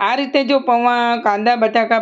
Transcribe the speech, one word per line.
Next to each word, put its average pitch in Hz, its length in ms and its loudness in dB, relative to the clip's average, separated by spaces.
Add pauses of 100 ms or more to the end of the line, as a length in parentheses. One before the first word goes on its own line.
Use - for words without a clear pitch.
આ 240 80 -2
રીતે 277 340 -2
જો 277 100 2
પૌવા, 240 640 0
કાંદા 214 380 0
બટાકા 220 400 0